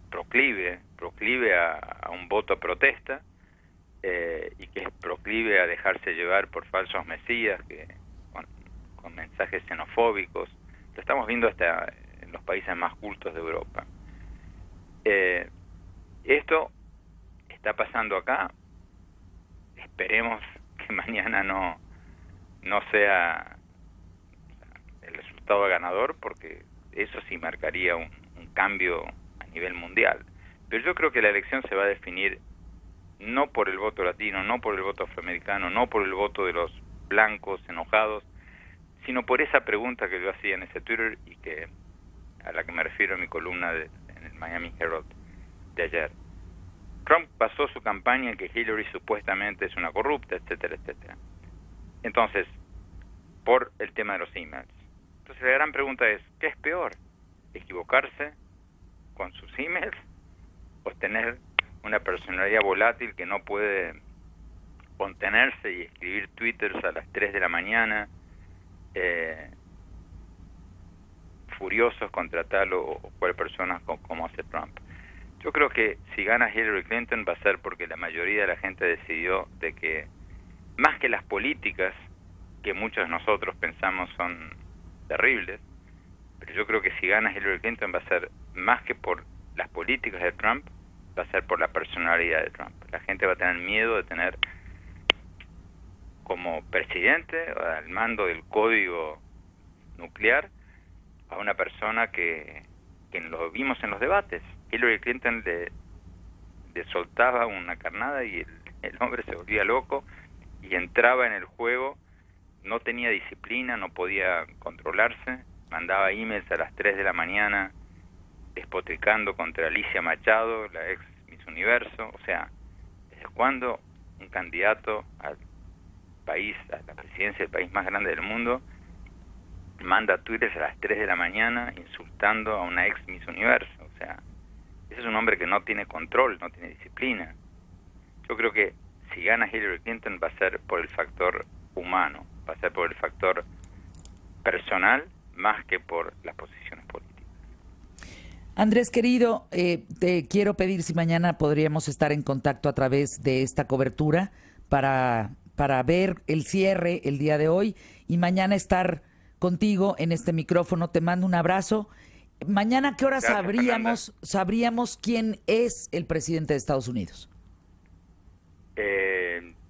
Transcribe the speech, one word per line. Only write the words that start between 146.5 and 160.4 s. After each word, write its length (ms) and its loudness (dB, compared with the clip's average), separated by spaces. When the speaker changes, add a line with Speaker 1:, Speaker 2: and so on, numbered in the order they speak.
Speaker 1:
políticas. 300 -14
Speaker 2:
Andrés, 320 6
querido, 640 6
eh, 320 2
te 260 4
quiero 280 4
pedir 280 2
si 120 -4
mañana 420 4
podríamos 520 4
estar 220 4
en 120 2
contacto 480 2
a 40 2
través 480 4
de 200 4
esta 240 0
cobertura 640 2
para, 640 4
para 260 6
ver 440 4
el 180 2
cierre 600 4
el 140 2
día 180 4
de 120 4
hoy 280 4
y 80 4
mañana 380 4
estar 480 4
contigo 600 4
en 120 2
este 220 2
micrófono. 560 2